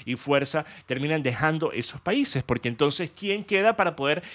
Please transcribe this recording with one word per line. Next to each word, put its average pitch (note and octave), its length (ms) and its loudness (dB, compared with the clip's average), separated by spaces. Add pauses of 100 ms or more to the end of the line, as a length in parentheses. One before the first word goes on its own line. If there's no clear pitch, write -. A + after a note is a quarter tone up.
y B2 100 -4
fuerza, C#3 500 0 (200)
terminan D3 380 -2
dejando D#3 480 0
esos A#2+ 300 -6
países, A3+ 420 0
porque A#2+ 260 -2
entonces, D3 440 0
¿quién G3+ 300 -4
queda G#3 320 4
para F3+ 200 2
poder, D3 280 0 (120)